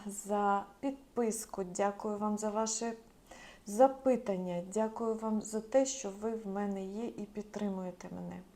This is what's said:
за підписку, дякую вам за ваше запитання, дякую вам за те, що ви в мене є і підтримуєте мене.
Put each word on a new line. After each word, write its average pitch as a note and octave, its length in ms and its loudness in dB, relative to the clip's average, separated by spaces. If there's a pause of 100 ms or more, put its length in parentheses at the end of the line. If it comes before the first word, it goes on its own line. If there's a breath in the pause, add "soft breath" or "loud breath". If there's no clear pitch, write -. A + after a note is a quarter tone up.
за G3+ 580 2 (160)
підписку, A#3 840 -2
дякую G3+ 540 0
вам G#3+ 200 0
за G#3+ 120 0
ваше A3 420 0 (760 loud breath)
запитання, G3+ 960 4 (100)
дякую A3 400 0
вам A3 280 0
за G#3+ 180 -4
те, C4+ 260 4
що G3+ 240 -4
ви G#3+ 260 -4
в A3 100 -8
мене G3 400 -2
є G#3 200 -4
і - 180 -8
підтримуєте F#3+ 880 -6
мене. F3+ 280 -10 (140)